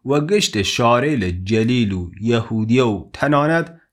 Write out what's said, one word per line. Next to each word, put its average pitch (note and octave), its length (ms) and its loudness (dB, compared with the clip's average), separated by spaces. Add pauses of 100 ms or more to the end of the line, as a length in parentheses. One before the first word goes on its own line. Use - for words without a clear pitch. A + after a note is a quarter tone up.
و C#3 140 0
گشت D#3 420 0
شاریل A#2 840 0
جلیل A2+ 480 0
و F2+ 180 -6 (120)
یهودی A2+ 580 0
و G#2 340 0
تنانت D3+ 680 0 (120)